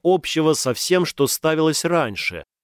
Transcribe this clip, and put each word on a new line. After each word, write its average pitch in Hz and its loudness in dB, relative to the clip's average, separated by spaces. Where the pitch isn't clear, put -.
общего 160 2
со 127 -2
всем, 180 0
что 143 0
ставилось 160 0
раньше, 117 -2